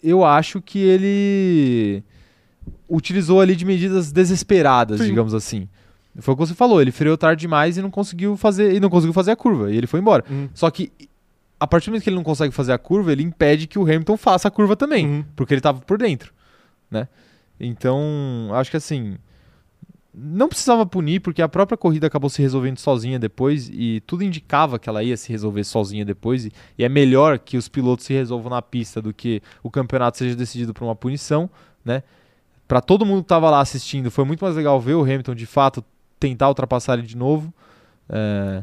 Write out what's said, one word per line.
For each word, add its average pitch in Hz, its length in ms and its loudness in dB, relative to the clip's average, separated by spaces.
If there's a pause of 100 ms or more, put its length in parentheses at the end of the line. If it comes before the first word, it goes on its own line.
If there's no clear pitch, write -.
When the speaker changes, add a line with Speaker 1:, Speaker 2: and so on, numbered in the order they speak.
Speaker 1:
eu 180 220 4
acho 156 360 2
que - 180 -8
ele 185 1200 2 (840)
utilizou 180 520 2
ali 190 160 6
de 170 80 -6
medidas 185 480 -2
desesperadas, 147 880 4
Speaker 2:
Sim. 113 60 0
Speaker 1:
digamos 110 280 0
assim. 104 340 -6 (500)
Foi 135 160 0
o - 20 -4
que 160 100 -2
você 170 80 -6
falou, 233 260 6
ele 131 120 4
freou 156 240 0
tarde 160 240 2
demais 165 380 0
e 190 40 -4
não 196 80 -6
conseguiu 202 460 -4
fazer, 202 380 2
e 202 60 2
não 196 100 4
conseguiu 165 240 4
fazer 185 180 2
a 226 40 -2
curva, 117 360 0
e 107 40 0
ele 120 100 0
foi 156 140 -2
embora. 196 300 4
Speaker 2:
Uhum. 139 240 -6
Speaker 1:
Só 165 160 0
que, - 220 -8 (680)
a - 80 -2
partir 170 200 2
do 208 60 -6
momento 220 120 -4
que 220 60 0
ele 185 60 0
não 175 60 -2
consegue 147 320 -2
fazer 127 180 0
a 123 60 0
curva, 185 340 0
ele 139 100 0
impede 156 440 2
que - 120 -8
o 202 40 2
Hamilton 160 340 0
faça 202 320 2
a - 20 -4
curva 208 260 2
também, 269 300 0
Speaker 2:
Uhum. 147 180 -2 (100)
Speaker 1:
porque 135 200 -2
ele 135 60 2
tava 135 200 0
por 196 180 -2
dentro, 202 340 -4 (580)
né? 110 180 -6 (500)
Então, 127 960 -4
acho 127 180 -2
que 160 60 -4
assim, 120 400 -6 (960)
não 170 360 -2
precisava 233 360 2
punir, 175 360 -2
porque 170 200 -4
a 160 80 2
própria 190 300 0
corrida 156 300 0
acabou 143 200 -2
se 143 140 -2
resolvendo 131 360 -2
sozinha 127 400 -2
depois, 127 540 -2
e 113 340 -4
tudo 180 160 -6
indicava 151 560 -2
que - 120 -10
ela 107 120 -4
ia 120 140 -4
se - 160 -12
resolver 104 320 -4
sozinha 104 400 -4
depois, 113 400 -4
e, 107 80 -12 (240)
e 120 80 -2
é 123 60 0
melhor 139 480 4
que - 180 -8
os 120 120 -6
pilotos 123 360 -2
se - 80 -6
resolvam 123 380 -4
na 123 100 -4
pista 117 400 -8
do 107 140 -8
que 113 260 -6 (220)
o 120 80 -10
campeonato 123 480 -2
seja 123 180 -4
decidido 120 380 -6
por 123 100 -12
uma 113 100 -4
punição, 147 540 -4 (340)
né? 123 200 -4 (680)
Pra 123 140 2
todo 202 240 2
mundo 196 160 0
que - 60 -8
tava 165 200 4
lá 147 120 6
assistindo, 131 500 -4
foi 139 160 0
muito 160 180 -6
mais 175 120 -2
legal 147 220 2
ver 127 160 -2
o 165 80 2
Hamilton, 131 320 -2
de 113 120 -12
fato, 135 360 0 (360)
tentar 135 300 0
ultrapassar 131 500 -2
ele 117 80 -10
de 113 100 -16
novo. 151 360 -2 (560)
É... 101 540 -4